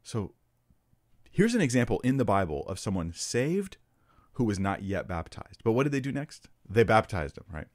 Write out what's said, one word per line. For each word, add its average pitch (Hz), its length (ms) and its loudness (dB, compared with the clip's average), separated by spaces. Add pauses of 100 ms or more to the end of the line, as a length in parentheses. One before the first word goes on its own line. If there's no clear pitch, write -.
So - 320 -8 (960)
here's 233 240 2
an 233 60 2
example 120 400 2
in 131 160 2
the 127 80 2
Bible 92 420 0
of 95 120 -6
someone 87 340 -4
saved 165 640 -2 (560)
who 123 120 -2
was 101 140 0
not 98 240 -2
yet 95 260 -4
baptized. - 560 -10
But 113 80 4
what 127 120 4
did 147 80 0
they 139 80 0
do 135 120 -6
next? - 360 -10 (200)
They 110 160 6
baptized 95 540 2
him, - 120 -18
right? - 240 -10